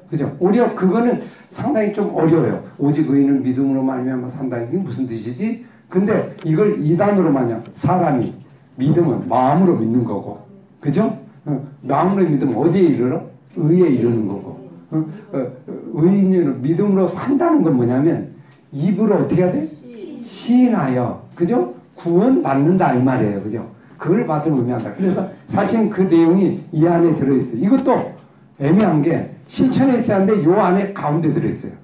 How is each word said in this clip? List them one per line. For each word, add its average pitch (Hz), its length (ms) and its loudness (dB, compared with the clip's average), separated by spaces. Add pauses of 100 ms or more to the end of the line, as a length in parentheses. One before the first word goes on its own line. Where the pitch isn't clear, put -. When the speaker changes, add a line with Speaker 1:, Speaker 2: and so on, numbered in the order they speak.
Speaker 1:
그죠? 143 300 -4
오히려 214 340 2
그거는 226 480 0 (300)
상당히 214 420 -2
좀 196 220 -4
어려워요. 156 480 0 (140)
"오직 143 320 0
의인은 139 340 2
믿음으로 135 400 -2
말미암아 127 440 -4
산다." 127 320 -8
이게 123 180 -4
무슨 131 300 -6
뜻이지? 123 580 -8 (220)
근데 202 560 0
이걸 151 400 0
이 160 140 2
단어로 196 340 2
말이야. 117 320 -2 (100)
사람이, 147 600 0 (420)
믿음은 135 520 0
마음으로 143 500 2
믿는 113 260 0
거고. 104 420 -8 (340)
그죠? 190 380 -2 (280)
어, 143 220 -6 (140)
마음으로 175 460 2
믿으면 135 280 0
어디에 170 260 2
이르러? 127 400 2 (340)
의에 165 340 4
이르는 113 380 0
거고. 95 420 -12 (220)
어? 156 140 -2 (280)
어, 131 140 -4 (460)
의인은 175 680 2
믿음으로 190 460 2
산다는 311 560 0
건 151 140 2
뭐냐면 127 520 0 (420)
입으로 196 460 0
어떻게 151 260 0
해야 180 80 2
돼? 151 140 -4
Speaker 2:
시인. - 580 -16
Speaker 1:
시인하여. 160 1000 0 (120)
그죠? 175 380 0 (220)
구원 180 460 2
받는다 143 520 2
이 123 100 2
말이에요. 110 400 0
그죠? 107 240 -8 (300)
그걸 196 280 0
받은 156 320 -2
의미한다. 117 380 -4
그래서 185 320 -2 (220)
사실 208 400 0
그 185 140 0
내용이 165 680 4
이 156 160 2
안에 170 280 2
들어있어요. 131 460 0
이것도 247 520 0 (460)
애매한 160 420 2
게 - 300 -2 (160)
실천에 262 500 2
있어야 208 240 0
하는데 196 220 2
요 165 180 4
안에 190 320 0
가운데 151 380 -2
들어있어요. - 420 -4 (100)